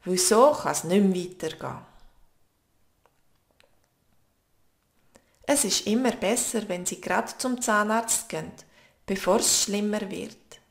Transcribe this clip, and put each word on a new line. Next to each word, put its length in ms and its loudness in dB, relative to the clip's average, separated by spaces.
weil 140 0
so 340 6
kann's 320 -2
nicht 200 4
mehr 200 2
weitergehen. 640 -10
Es 140 4
ist 220 0
immer 260 2
besser, 560 -2
wenn 160 -6
Sie 160 -6
grad 400 -4
zum 220 -4
Zahnarzt 680 0
gehen, 240 -8
bevor 300 2
es 260 2
schlimmer 480 -2
wird. 500 -14